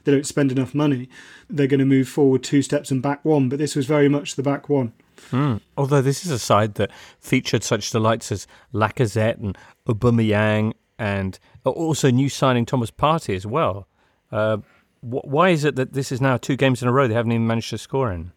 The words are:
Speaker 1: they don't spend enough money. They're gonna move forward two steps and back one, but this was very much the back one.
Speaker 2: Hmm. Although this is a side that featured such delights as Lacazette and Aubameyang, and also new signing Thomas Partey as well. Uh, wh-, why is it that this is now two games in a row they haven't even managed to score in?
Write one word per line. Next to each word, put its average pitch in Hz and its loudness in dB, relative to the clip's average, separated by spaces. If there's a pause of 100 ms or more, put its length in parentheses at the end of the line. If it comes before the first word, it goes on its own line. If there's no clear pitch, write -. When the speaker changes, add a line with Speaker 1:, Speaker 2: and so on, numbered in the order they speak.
Speaker 1:
they 147 2
don't 139 4
spend 143 0
enough 127 -2
money. 143 0 (400)
They're 143 0
gonna 135 4
move 135 4
forward 131 2
two 143 0
steps 143 -4
and 131 -2
back 143 -4
one, 147 2
but 139 -4
this 151 -4
was 139 -2
very 143 4
much 143 -2
the 139 -6
back 139 -4
one. 135 0 (380)
Speaker 2:
Hmm. 131 0 (200)
Although 139 2
this 135 -2
is 180 -4
a 131 -2
side 107 2
that 101 -2 (280)
featured - -2
such 110 -4
delights 113 0
as 101 -8 (260)
Lacazette 107 0
and 101 -6 (280)
Aubameyang, 107 0 (240)
and 98 -4 (260)
also 156 0
new 131 2
signing 123 0
Thomas 117 -4
Partey 156 -2
as 92 -6
well. 104 -4 (420)
Uh, 107 -2 (420)
wh-, 120 -8
why 160 2
is 156 2
it 147 0
that 127 -4
this 135 -4
is 123 -4
now 135 2
two 135 -2
games 131 2
in 123 0
a 123 2
row 135 2
they 107 0
haven't 117 0
even 113 0
managed 113 -2
to 113 -8
score 131 -6
in? 87 -10